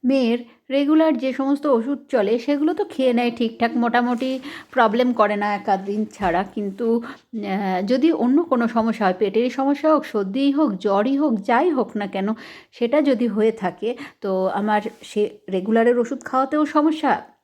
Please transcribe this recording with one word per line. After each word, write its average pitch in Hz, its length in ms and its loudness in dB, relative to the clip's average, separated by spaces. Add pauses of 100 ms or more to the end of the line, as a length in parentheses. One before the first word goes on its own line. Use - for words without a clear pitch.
মেয়ের 247 340 2 (320)
রেগুলার 294 480 4
যে 262 140 -2
সমস্ত 277 340 -2
ওষুধ 262 320 2 (100)
চলে, 220 300 2
সেগুলো 294 360 0
তো 403 100 -2
খেয়ে 262 280 0
নেয় 240 240 2
ঠিকঠাক, 233 400 -2
মোটামুটি 247 640 0 (300)
প্রবলেম 240 420 2
করে 208 240 2
না 208 180 -2
এক 202 140 -6
আধ 190 160 0
দিন 208 200 -2
ছাড়া। 185 400 -2
কিন্তু, 220 580 -2
আহ, 196 840 -4
যদি 262 260 2
অন্য 262 300 2
কোনো 233 260 0
সমস্যা 226 380 0
হয়, 185 120 2
পেটেরই 220 320 0
সমস্যা 285 400 0
হোক, 302 140 2
সর্দিই 233 480 -2
হোক, 277 220 2
জ্বরই 208 420 0
হোক, 269 240 0
যাই 262 300 2
হোক 254 260 -2
না 208 100 -4
কেন, 196 220 -4 (440)
সেটা 262 300 0
যদি 247 240 2
হয়ে 214 260 2
থাকে, 220 440 -6 (240)
তো 190 260 -2
আমার 208 360 0 (200)
সে - 360 -4 (140)
রেগুলারের 226 460 2
ওষুধ 247 260 -2
খাওয়াতেও 277 420 0
সমস্যা 302 560 0 (220)